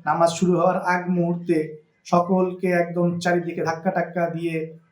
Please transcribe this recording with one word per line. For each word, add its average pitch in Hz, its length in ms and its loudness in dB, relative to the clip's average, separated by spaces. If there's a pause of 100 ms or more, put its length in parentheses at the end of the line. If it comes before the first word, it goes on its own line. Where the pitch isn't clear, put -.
নামাজ 170 240 4
শুরু 180 280 2
হওয়ার 175 240 2
আগ 180 280 -2
মুহূর্তে 170 480 0 (480)
সকলকে 180 640 2
একদম 175 520 0
চারিদিকে 175 440 -2
ধাক্কা 160 280 -2
টাক্কা 170 380 -2
দিয়ে 160 500 -6 (120)